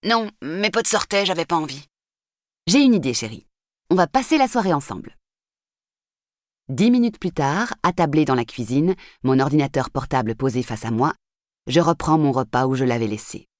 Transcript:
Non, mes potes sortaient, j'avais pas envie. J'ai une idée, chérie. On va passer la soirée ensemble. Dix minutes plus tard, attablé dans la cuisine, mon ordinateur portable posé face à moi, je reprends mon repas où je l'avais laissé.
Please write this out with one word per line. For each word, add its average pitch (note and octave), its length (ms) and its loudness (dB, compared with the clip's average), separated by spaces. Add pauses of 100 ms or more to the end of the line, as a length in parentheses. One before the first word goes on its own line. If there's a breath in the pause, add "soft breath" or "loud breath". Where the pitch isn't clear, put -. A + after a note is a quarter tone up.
Non, A3+ 300 -2 (100)
mes F#3+ 300 -4
potes A3+ 160 0
sortaient, G3+ 360 0
j'avais E3+ 200 -2
pas E3+ 100 -4
envie. C#3+ 320 -6 (800)
J'ai B3+ 160 4
une B3 120 6
idée, C#3 200 0
chérie. - 320 -8 (420)
On E3+ 60 2
va C4 140 4
passer C4+ 280 0
la C4+ 120 4
soirée F#3+ 260 0
ensemble. - 420 -8 (1500)
Dix F3 220 2
minutes A#3+ 300 0
plus F3 100 -4
tard, D#3+ 420 -2 (120)
attablé D#3 400 2
dans C3+ 100 2
la A#2+ 100 2
cuisine, C#3 520 -2 (260 loud breath)
mon C3 160 2
ordinateur C#3 520 0
portable B2+ 440 -4
posé B2+ 300 -2
face - 200 -8
à A2+ 60 -4
moi, B2 240 0 (540)
je D3+ 100 2
reprends D#3+ 400 2
mon D3 140 2
repas B2 340 -2
où C3 80 0
je C3 80 -2
l'avais A#2+ 240 0
laissé. - 400 -8 (140)